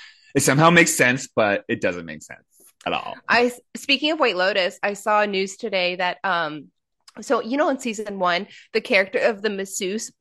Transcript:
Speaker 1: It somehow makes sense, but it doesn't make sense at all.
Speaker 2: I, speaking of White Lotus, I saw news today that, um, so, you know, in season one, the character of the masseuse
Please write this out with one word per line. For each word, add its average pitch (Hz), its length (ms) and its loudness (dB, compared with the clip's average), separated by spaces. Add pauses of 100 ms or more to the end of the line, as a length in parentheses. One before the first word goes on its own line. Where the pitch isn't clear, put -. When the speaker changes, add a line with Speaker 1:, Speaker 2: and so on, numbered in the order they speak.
(340)
Speaker 1:
It 139 100 2
somehow 151 260 6
makes 170 240 6
sense, 127 400 0
but 104 360 2
it 113 100 -2
doesn't 90 260 -2
make 76 160 -14
sense - 220 -20 (420)
at 87 60 -4
all. - 240 -6 (140)
Speaker 2:
I, 240 240 2 (240)
speaking 277 340 -2
of 320 80 -4
White 233 160 2
Lotus, 190 480 0
I 202 80 -2
saw 208 320 0
news 196 320 -2
today 185 400 -2
that, 180 300 -4
um, 160 460 -4 (500)
so, 233 200 0
you 226 140 -4
know, 302 140 2
in 262 100 -2
season 202 400 -8
one, 180 280 0 (260)
the 220 80 0
character 196 360 2
of 208 240 0
the 214 80 -2
masseuse 196 720 -6